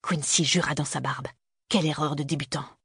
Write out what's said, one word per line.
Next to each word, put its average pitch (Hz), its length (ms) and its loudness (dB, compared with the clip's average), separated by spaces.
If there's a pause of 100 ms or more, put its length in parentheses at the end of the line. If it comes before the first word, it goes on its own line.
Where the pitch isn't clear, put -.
Quincy 156 420 2
jura 151 300 2
dans 147 100 -2
sa - 140 -4
barbe. 135 280 -4 (400)
Quelle 170 200 4
erreur 151 280 0
de 147 60 -2
débutant. 143 440 -4 (200)